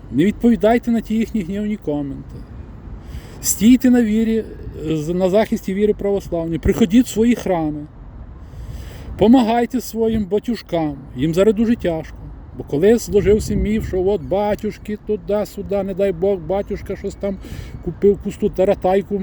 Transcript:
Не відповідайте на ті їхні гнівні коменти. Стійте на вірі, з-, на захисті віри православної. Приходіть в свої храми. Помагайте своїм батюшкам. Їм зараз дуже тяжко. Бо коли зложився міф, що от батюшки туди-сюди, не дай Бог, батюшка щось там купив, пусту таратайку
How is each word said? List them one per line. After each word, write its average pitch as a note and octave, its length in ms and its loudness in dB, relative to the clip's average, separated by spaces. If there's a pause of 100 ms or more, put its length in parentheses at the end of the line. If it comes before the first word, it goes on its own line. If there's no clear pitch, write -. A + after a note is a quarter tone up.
(120)
Не C3+ 140 2
відповідайте A3+ 640 4
на A#3 100 0
ті - 140 -4
їхні A3 260 -2
гнівні G#3 360 -4
коменти. D3 580 -6 (1080)
Стійте B3 480 4
на A#3+ 140 6
вірі, A3 400 0 (420)
з-, D#3 280 -2
на F#3 160 2
захисті G3+ 440 0
віри G#3 200 2
православної. F3 640 -4
Приходіть A3 460 4
в - 40 -14
свої A3+ 260 2
храми. D#3 520 -2 (1300)
Помагайте A#3 640 4
своїм A3+ 440 -2
батюшкам. E3+ 720 -2 (180)
Їм D3+ 180 0
зараз G3 220 4
дуже A3+ 200 2
тяжко. D#3+ 420 -4 (400)
Бо B2+ 60 -8
коли F#3+ 340 4
зложився G3+ 580 2
міф, G3+ 320 0
що F#3 160 -2
от G3 180 0
батюшки G#3 760 -2 (100)
туди-сюди, G3 760 -2
не G3 100 -4
дай G3 180 2
Бог, F#3+ 280 0
батюшка F#3+ 560 -4
щось - 200 -8
там G3 220 -4 (460)
купив, F#3+ 400 2
пусту G3+ 260 -2
таратайку F#3+ 720 0